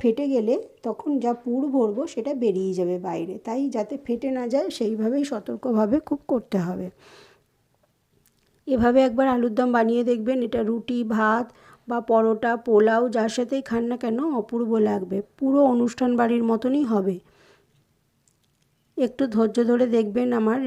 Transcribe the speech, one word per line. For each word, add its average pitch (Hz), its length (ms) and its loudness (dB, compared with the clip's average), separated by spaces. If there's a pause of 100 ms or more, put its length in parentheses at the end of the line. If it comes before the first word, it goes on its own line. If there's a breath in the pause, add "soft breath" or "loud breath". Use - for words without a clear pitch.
ফেটে 247 320 2
গেলে 226 200 2 (300)
তখন 233 360 -4
যা 240 120 -2 (120)
পুর 247 180 -2 (140)
ভরবো 220 320 2
সেটা 262 240 -6 (120)
বেরিয়ে 190 300 0
যাবে 180 220 -2 (120)
বাইরে, 170 280 -6 (100)
তাই 233 240 -4
যাতে 226 260 -6 (100)
ফেটে 240 260 -4
না 254 160 -4
যায় 277 200 0 (100)
সেইভাবেই 226 540 0
সতর্কভাবে 220 680 0 (100)
খুব 285 120 -4 (120)
করতে 220 260 -2 (100)
হবে। 185 220 -6 (1800 loud breath)
এভাবে 247 400 4
একবার 254 200 2
আলুর 240 300 0
দম 254 140 2
বানিয়ে 233 380 2
দেখবেন, 240 280 0 (100)
এটা 233 220 -2
রুটি, 233 300 -4 (160)
ভাত 220 300 2 (420 loud breath)
বা 240 100 -2 (120)
পরোটা, 220 420 4 (140)
পোলাও 220 380 6 (120)
যার 220 200 0
সাথেই 262 340 -2
খান 233 200 -2
না 247 140 -2
কেন 226 140 -2 (220)
অপূর্ব 226 320 -2 (160)
লাগবে, 190 300 -2 (200)
পুরো 269 220 2 (140)
অনুষ্ঠান 240 460 0
বাড়ির 233 240 2
মতনই 247 480 0
হবে। 196 240 0 (1800 soft breath)
একটু 254 260 -2 (100)
ধৈর্য 220 240 2 (120)
ধরে 240 180 4
দেখবেন 226 460 0
আমার 226 340 2